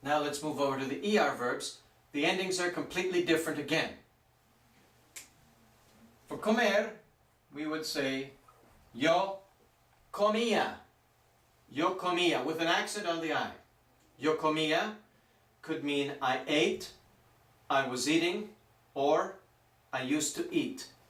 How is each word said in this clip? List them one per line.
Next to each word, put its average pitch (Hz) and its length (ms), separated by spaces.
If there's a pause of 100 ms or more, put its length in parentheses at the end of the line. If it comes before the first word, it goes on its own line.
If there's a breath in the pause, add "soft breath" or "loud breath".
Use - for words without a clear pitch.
Now 147 180
let's 147 220
move 147 160
over 139 220
to 135 40
the 135 240
E 214 80
R 135 200
verbs. - 420 (320)
The 147 160
endings 185 340
are 180 100
completely 175 540
different 151 340
again. 143 320 (2250)
For 143 100
comer, 214 540 (640)
we 151 120
would 156 200
say 135 440 (640)
yo 170 460 (760)
comía. 208 600 (960)
Yo 170 240
comía, 175 500
with 160 160
an 165 60
accent 196 400
on 165 140
the 160 120
I. 127 180 (680)
Yo 151 180
comía 156 580 (680 soft breath)
could 147 220
mean 143 360
I 127 280
ate, 151 420 (800)
I 135 160
was 127 220
eating, 175 420 (440)
or 160 420 (560)
I 127 100
used 147 340
to - 160
eat. - 360 (220)